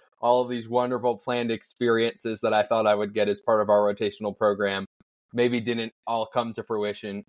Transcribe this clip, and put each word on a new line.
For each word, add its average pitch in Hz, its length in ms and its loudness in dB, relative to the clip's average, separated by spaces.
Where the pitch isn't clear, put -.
all 123 200 2
of 123 80 -4
these 117 200 -8
wonderful 123 480 0
planned 120 320 -4
experiences 113 920 -2
that 110 120 2
I 107 100 4
thought 113 220 2
I 107 80 6
would 104 200 -2
get 104 160 2
as 101 120 -2
part 110 200 2
of 101 80 0
our 104 220 4
rotational 104 460 -4
program 98 480 0
maybe 120 280 2
didn't 113 320 -4
all 113 200 -2
come 117 280 -4
to 110 100 -10
fruition. 104 640 -6